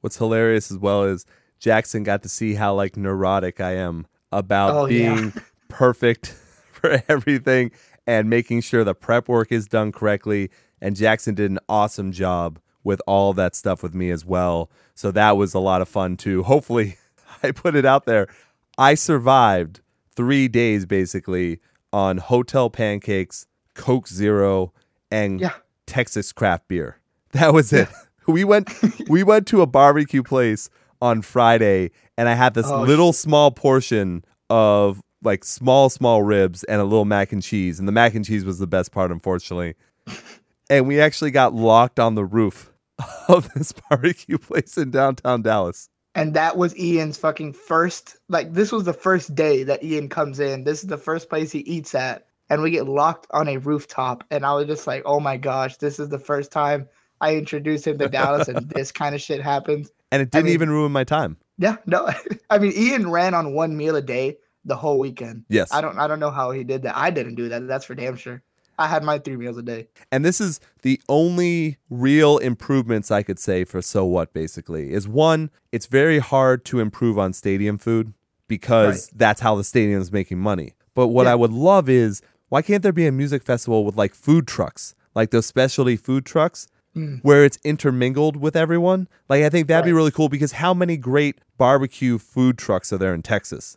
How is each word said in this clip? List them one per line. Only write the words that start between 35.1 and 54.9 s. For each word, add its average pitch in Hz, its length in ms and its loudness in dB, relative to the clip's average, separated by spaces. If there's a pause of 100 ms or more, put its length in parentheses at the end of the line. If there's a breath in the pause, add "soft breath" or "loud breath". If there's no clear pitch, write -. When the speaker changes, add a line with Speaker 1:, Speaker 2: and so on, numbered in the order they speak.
Speaker 1:
like, 101 220 -2
small, 131 440 2
small 117 340 2
ribs 98 420 0
and 104 160 -2
a 101 40 0
little 107 200 2
mac 101 280 0
and 101 100 -6
cheese. 92 360 -4
And 95 100 -6
the 101 40 -2
mac 113 220 4
and 110 100 -4
cheese 104 200 -4
was 92 140 -6
the 95 80 -6
best 90 260 -4
part, 92 180 -2
unfortunately. 87 640 -8 (960 loud breath)
And 135 160 4
we 143 140 2
actually 151 300 0
got 127 240 2
locked 113 440 4
on 113 160 2
the 104 100 -2
roof 104 480 -2 (260)
<laughs> - 300 -14
of 175 260 4
this 147 180 -6
barbecue - 680 -2
place - 380 -6
in 139 140 -4
downtown 127 520 0
Dallas. 104 460 -2 (260)
Speaker 2:
And 156 200 -4
that 160 220 0
was 180 200 -2
Ian's 165 400 -2
fucking 156 360 -6
first, - 640 -4 (120)
like, 165 240 -4
this 208 200 0
was 220 120 -4
the 175 80 -2
first 175 420 -2
day 147 280 2
that 135 220 -4
Ian 156 240 -6
comes 143 320 -6
in. 135 240 -4
This 147 180 -4
is 190 60 -12
the 151 100 -6
first 165 300 -8
place 156 240 -6
he 147 80 -8
eats 156 340 -10
at. 127 320 -6 (240)
And 151 120 0
we 165 80 0
get 139 180 -2
locked 143 420 -2
on 151 180 0
a 139 100 -4
rooftop. 131 720 -6
And 143 140 -4
I 143 100 0
was 147 120 -2
just 151 200 -8
like, 135 180 -6